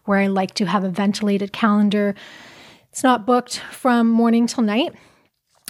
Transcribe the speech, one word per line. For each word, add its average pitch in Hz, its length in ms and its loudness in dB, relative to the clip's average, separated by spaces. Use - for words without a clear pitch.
where 202 140 0
I 196 80 2
like 190 280 -2
to 220 100 0
have 185 180 0
a 196 60 -4
ventilated 202 640 -2
calendar. 208 600 0
It's - 120 -6
not 240 220 2
booked 247 320 0
from 240 380 0
morning 233 360 2
till 233 180 -2
night. 220 300 -2